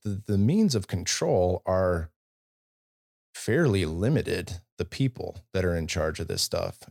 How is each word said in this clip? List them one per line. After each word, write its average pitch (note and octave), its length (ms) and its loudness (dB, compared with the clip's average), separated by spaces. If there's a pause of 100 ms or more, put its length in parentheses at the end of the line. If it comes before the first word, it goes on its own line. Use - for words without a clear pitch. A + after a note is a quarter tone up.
the, G2+ 240 -6
the G2+ 120 2
means D#3 360 4
of G2+ 140 -2
control F#2 760 0
are F2+ 440 2 (1200)
fairly G#2+ 540 2
limited, F2+ 720 -2 (160)
the F2 80 -4
people F2+ 600 -4 (100)
that F#2 100 0
are F2 120 0
in D#2+ 100 -2
charge D#2 320 -2
of - 80 -6
this - 160 -4
stuff. - 380 -4 (100)